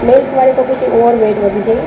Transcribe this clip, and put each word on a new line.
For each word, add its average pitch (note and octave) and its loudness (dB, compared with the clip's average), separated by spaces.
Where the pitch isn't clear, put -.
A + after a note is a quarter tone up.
મિલ્કવાળી C4 2
કોફીથી B3+ -2
ઓવર A#3 2
વેટ G#3+ 0
વધી G3+ -2
જાય. A3+ -2